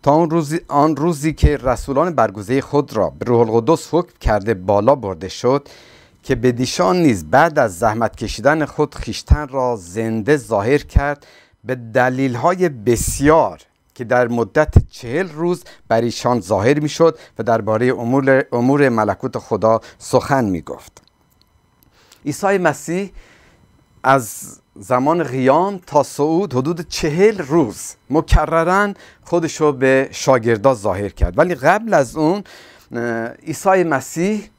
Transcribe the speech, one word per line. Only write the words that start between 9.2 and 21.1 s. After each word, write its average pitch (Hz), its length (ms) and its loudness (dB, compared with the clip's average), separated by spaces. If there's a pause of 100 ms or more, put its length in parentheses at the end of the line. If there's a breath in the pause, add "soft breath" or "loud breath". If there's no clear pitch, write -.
را 127 280 -2
زنده 110 600 -2
ظاهر 110 420 0
کرد 143 480 -2 (380 soft breath)
به 127 100 -6
دلیل‌های 127 960 0
بسیار 123 920 0 (340)
که 131 100 -10
در 123 240 2
مدت 120 460 0 (160)
چهل 151 380 -6
روز 170 360 -4 (240 loud breath)
بر 113 120 2
ایشان 120 400 0
ظاهر 107 400 2
می‌شد 156 380 0 (200 loud breath)
و 117 40 -8
دربارهٔ 113 560 0
امور، 135 540 2
امور 135 360 2
ملکوت 110 500 -2
خدا 110 420 0 (180 loud breath)
سخن 131 460 0
می‌گفت." - 580 -8 (1200 soft breath)